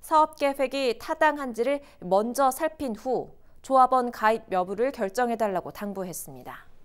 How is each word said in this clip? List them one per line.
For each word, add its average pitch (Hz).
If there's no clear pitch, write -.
사업 311
계획이 277
타당한지를 285
먼저 233
살핀 302
후 226
조합원 254
가입 220
여부를 190
결정해달라고 214
당부했습니다. 175